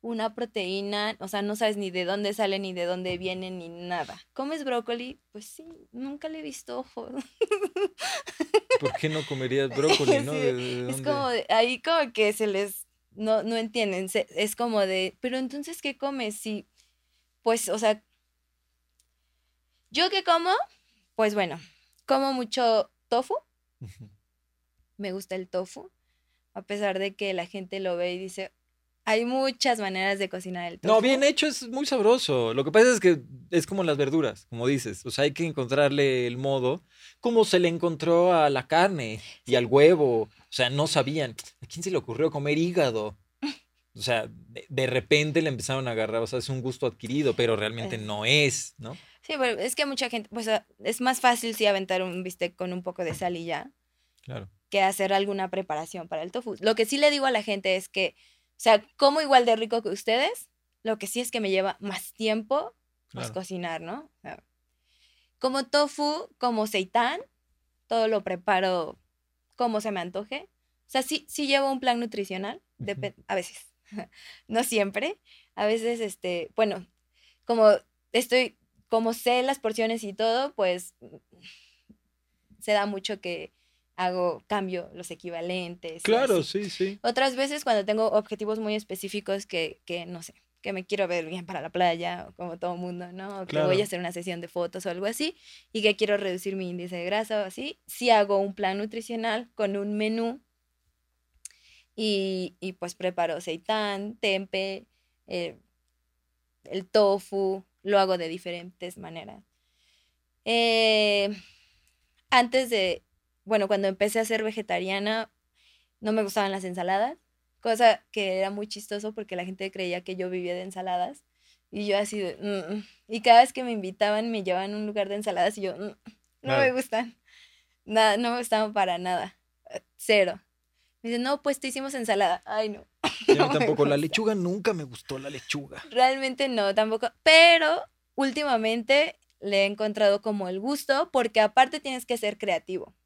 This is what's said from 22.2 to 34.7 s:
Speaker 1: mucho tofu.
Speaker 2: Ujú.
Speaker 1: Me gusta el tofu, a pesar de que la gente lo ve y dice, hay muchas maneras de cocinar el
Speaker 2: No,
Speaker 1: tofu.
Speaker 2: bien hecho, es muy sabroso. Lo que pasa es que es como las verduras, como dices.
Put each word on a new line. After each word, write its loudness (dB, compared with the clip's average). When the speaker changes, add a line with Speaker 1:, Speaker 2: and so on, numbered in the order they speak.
Speaker 1:
mucho 0
tofu. 0
Speaker 2:
Ujú. -18
Speaker 1:
Me -8
gusta -10
el -8
tofu, -8
a -12
pesar -4
de -4
que -4
la -4
gente -10
lo -2
ve -2
y -8
dice, -10
hay 2
muchas 0
maneras -2
de -2
cocinar -8
el -18
Speaker 2:
No, 4
Speaker 1:
tofu. 8
Speaker 2:
bien 4
hecho, 4
es -6
muy -4
sabroso. 2
Lo 0
que -2
pasa 8
es 4
que 6
es 2
como -2
las 2
verduras, 0
como -4
dices. -2